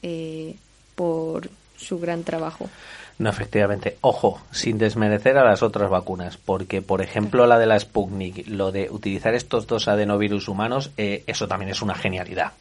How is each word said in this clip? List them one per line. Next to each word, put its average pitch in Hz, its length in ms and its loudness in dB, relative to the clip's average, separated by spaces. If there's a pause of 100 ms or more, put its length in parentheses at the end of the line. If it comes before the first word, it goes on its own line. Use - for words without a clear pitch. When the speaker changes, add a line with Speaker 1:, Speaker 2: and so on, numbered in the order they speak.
Speaker 1:
eh, 160 520 -10 (400)
por 165 540 -4 (280)
su - 220 -8
gran 170 260 -4
trabajo. 165 440 -6 (500)
Speaker 2:
No, 110 100 2
efectivamente. 101 720 0
Ojo, 113 400 2 (100)
sin 110 260 -2
desmerecer 107 600 4
a 135 80 8
las 101 180 6
otras 101 260 2
vacunas, 90 460 -2
porque, 95 460 -4
por 95 200 -2
ejemplo, 104 460 4
la 120 100 10
de 113 100 6
la 107 120 6
Sputnik, 95 680 -6
lo 98 260 -2
de 98 180 -4
utilizar 101 420 -2
estos 120 320 -2
dos 113 220 -2
adenovirus 104 600 0
humanos, 120 480 -4
eh, 104 280 -4
eso 107 220 -6
también 95 240 -4
es 95 100 -6
una 98 140 -4
genialidad. 90 640 -4